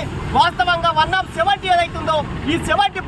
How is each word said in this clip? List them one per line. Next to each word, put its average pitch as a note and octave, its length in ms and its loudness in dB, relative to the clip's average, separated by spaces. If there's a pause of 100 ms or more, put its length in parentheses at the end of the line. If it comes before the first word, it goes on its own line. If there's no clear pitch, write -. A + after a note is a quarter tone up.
(380)
వాస్తవంగా E4+ 520 2 (100)
వన్ E4 200 2
ఆఫ్ - 180 -4
సెవెంటీ F#4+ 360 0
ఏదైతుందో E4 440 0 (340)
ఈ E4+ 60 0 (100)
సెవెంటీ F#4+ 400 0